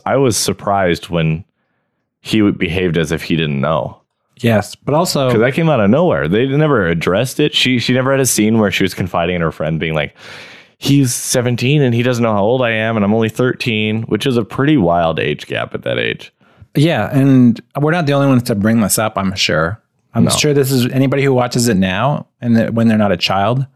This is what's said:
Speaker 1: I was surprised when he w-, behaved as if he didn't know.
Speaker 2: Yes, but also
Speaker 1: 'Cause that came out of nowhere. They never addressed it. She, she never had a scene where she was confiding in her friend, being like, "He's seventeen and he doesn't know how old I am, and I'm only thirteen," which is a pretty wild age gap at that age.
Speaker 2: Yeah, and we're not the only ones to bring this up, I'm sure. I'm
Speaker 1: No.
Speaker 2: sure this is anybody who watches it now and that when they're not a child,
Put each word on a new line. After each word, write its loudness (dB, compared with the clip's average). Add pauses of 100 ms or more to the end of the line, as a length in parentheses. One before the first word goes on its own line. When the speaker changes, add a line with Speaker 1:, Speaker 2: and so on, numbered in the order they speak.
Speaker 1:
I 0
was 2
surprised -2
when -2 (760)
he -2
w-, 4
behaved -2
as -2
if -4
he -4
didn't -2
know. -2 (400)
Speaker 2:
Yes, 0
but -4
also 0
Speaker 1:
'Cause 2
that 2
came 0
out 2
of 2
nowhere. 2
They 2
never 2
addressed 0
it. 0
She, 0
she -2
never 0
had 2
a 0
scene 2
where 2
she -2
was -2
confiding -2
in -2
her 0
friend, -4
being -2
like, -4 (640)
"He's 2
seventeen 0
and 2
he 0
doesn't 0
know 0
how 0
old 0
I 0
am, -2
and 0
I'm 2
only 0
thirteen," -2
which -4
is 0
a 0
pretty 0
wild 2
age -4
gap -8
at -10
that -4
age. -6 (420)
Speaker 2:
Yeah, 0
and 4 (200)
we're 2
not 0
the 0
only 2
ones 4
to -2
bring 2
this 0
up, -2
I'm -2
sure. -2 (340)
I'm 4
Speaker 1:
No. 2
Speaker 2:
sure 0
this 2
is 2
anybody 0
who 2
watches 0
it 2
now 0 (140)
and 0
that 0
when 2
they're 2
not 2
a 0
child, 0